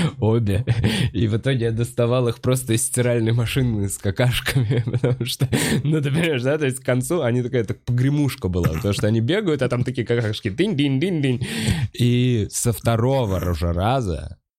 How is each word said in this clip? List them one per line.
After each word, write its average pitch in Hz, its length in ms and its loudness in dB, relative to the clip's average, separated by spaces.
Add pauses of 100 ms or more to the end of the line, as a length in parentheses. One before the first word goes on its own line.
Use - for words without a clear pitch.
(200)
обе. 110 460 2 (480)
И 117 140 2
в 104 100 0
итоге 120 280 0
я 113 60 0
доставал 120 560 0
их 117 140 -2
просто 127 320 0
из 113 120 0
стиральной 120 480 2
машины 117 560 0
с - 80 -6
какашками, 120 880 0
<laughs> 113 60 -4
потому 120 340 0
что, - 240 -2 (340)
ну, 156 160 0
ты 143 120 -2
понимаешь, 151 320 0
да, 139 160 2
то 151 60 0
есть 131 140 -2
к - 60 -20
концу 131 360 0
они 123 200 2
такая, 123 220 0
так - 220 -8
погремушка 131 640 2
была, 87 200 2
потому 80 240 0
что 104 140 0
они 113 120 2
бегают, 151 440 0
а 123 40 2
там 120 160 0
такие 120 220 -4
какашки, 117 440 -2
дынь-дынь-дынь-дынь. 139 920 0 (500)
И 120 580 2
со - 200 -2
второго 113 760 0
уже 85 240 0
раза 90 640 -2 (240)